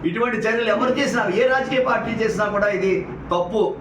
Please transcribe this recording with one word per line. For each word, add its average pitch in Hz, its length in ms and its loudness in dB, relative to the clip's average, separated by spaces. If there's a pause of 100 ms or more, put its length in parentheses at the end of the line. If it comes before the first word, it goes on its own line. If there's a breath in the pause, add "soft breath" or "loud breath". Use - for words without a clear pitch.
ఇటువంటి 226 320 0
చర్యలు 226 340 0
ఎవరు 262 280 2
చేసినా, 240 360 0
ఏ 247 120 4
రాజకీయ 262 340 2
పార్టీ 226 440 0
చేసినా 208 200 0
కూడా 202 220 0
ఇది 185 420 0 (180)
తప్పు. 180 540 0